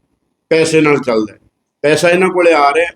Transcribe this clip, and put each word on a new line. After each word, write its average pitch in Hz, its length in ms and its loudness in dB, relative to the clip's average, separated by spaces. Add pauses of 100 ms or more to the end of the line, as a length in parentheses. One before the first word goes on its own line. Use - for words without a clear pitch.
(500)
ਪੈਸੇ 160 320 0
ਨਾਲ 147 160 0
ਚੱਲਦਾ 110 360 -4
ਹੈ, - 60 -20 (420)
ਪੈਸਾ 156 280 0
ਇਹਨਾਂ 185 200 0
ਕੋਲੇ 175 240 2
ਆ 143 200 2
ਰਿਹਾ, 170 220 -2